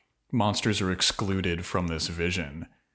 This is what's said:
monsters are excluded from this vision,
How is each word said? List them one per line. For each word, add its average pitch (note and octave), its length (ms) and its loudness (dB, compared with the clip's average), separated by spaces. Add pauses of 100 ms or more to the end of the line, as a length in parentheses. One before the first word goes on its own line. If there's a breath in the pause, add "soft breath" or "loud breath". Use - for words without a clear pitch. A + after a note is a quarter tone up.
(320 soft breath)
monsters G#2 500 2
are F#2 100 2
excluded F#2 760 0
from F2+ 220 0
this D#2+ 200 -2
vision, E2+ 600 -2 (280)